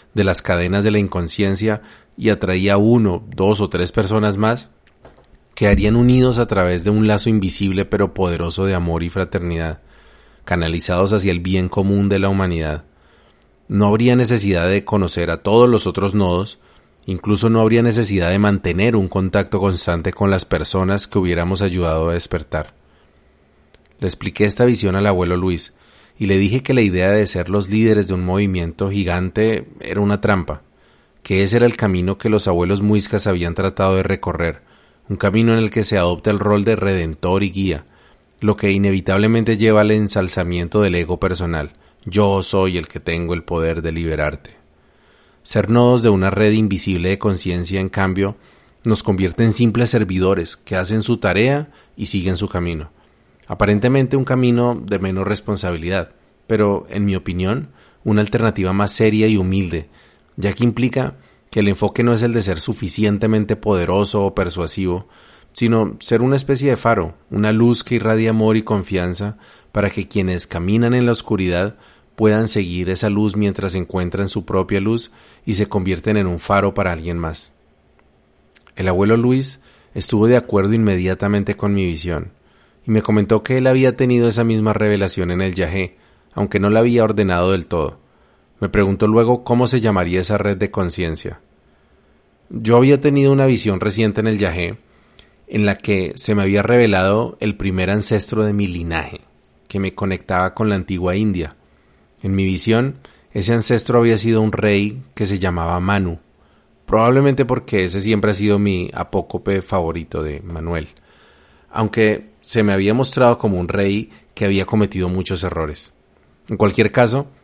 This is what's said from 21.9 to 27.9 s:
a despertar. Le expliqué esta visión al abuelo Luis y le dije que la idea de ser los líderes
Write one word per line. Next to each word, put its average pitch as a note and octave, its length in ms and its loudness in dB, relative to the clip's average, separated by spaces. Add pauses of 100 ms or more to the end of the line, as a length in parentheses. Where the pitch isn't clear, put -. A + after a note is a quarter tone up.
a E2+ 40 -2
despertar. E2 600 -6 (1200)
Le F#2+ 80 -6
expliqué - 380 -2
esta G#2 200 2
visión G#2 300 2
al G2 120 0
abuelo F2+ 300 0
Luis F2+ 380 -2 (440)
y G#2+ 80 -4
le F#2+ 120 2
dije G2+ 240 2
que C3+ 120 -2
la B2 80 4
idea F#2 280 2
de G#2 160 2
ser F2+ 240 -4
los G2 180 -2
líderes G#2+ 400 2